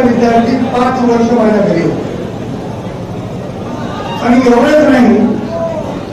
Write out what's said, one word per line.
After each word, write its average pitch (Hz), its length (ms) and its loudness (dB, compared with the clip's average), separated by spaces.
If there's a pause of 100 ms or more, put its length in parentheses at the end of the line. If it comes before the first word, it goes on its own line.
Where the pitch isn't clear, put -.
विद्यार्थी 233 540 2 (100)
पाच 247 360 0
वर्ष 233 300 2
माझ्या 214 300 2
घरी 170 200 0
होते. - 280 -2 (2250)
आणि 247 220 4
एवढंच 294 420 4
नाही, 226 280 6 (960)